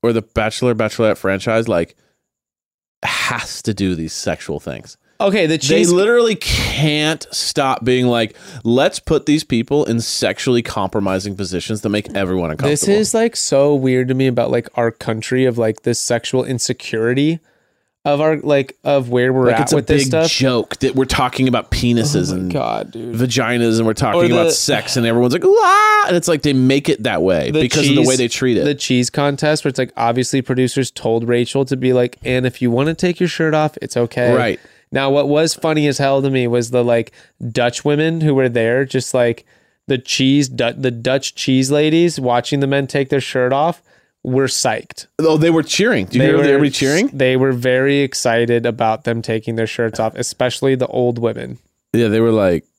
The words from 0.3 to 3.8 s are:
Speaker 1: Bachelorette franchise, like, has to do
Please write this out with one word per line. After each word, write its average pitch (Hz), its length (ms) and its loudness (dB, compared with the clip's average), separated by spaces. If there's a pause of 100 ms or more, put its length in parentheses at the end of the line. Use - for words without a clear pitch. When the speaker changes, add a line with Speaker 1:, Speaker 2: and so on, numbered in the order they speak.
Speaker 1:
Bachelorette 107 440 0
franchise, 110 500 -2
like, 85 260 -2 (1080)
has - 580 -8
to 110 120 -4
do 95 200 0